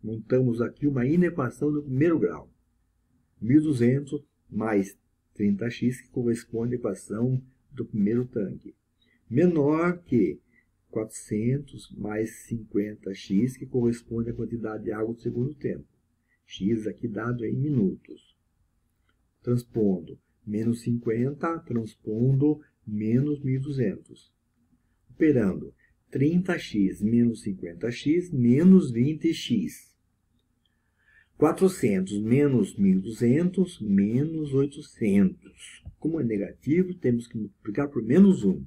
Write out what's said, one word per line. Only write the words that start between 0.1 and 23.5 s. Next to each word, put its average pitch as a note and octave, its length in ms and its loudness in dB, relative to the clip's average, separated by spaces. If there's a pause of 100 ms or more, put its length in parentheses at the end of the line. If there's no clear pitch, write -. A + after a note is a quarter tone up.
aqui A#2 240 -4
uma B2+ 200 0
inequação D3+ 640 0
do D3 100 -2
primeiro D3 380 0
grau. D#2 320 -4 (880)
Mil B2+ 200 4
duzentos C#3+ 600 0 (280)
mais G#2+ 500 -2 (340)
trinta G#2 360 -2
x, B2 320 -4
que - 80 -20
corresponde A#2 680 -4
à - 20 0
equação A#2 640 -2 (300)
do - 140 -8
primeiro A2+ 400 0
tanque. - 500 -8 (540)
Menor D#3+ 680 2
que - 420 0 (480)
quatrocentos A2+ 1080 -6
mais G#2+ 480 -6
cinquenta G#2 680 -6
x, G#2 440 -2
que - 80 -14
corresponde A#2 640 -2
à A#2 40 -6
quantidade A2 520 -8
de A2+ 80 -4
água A2 200 -4
do A#2+ 60 -14
segundo B2+ 340 -4
tempo. G#2 320 -8 (600)
X G#2+ 420 -4
aqui G#2 220 -8
dado A2+ 340 -6
em G#2+ 100 -4
minutos. B2+ 840 -4 (1080)
Transpondo G#2 720 -2 (280)
menos A2+ 360 -2
cinquenta, B2 800 -4
transpondo C3 1000 0 (240)
menos A#2+ 580 -2
mil C3 120 -2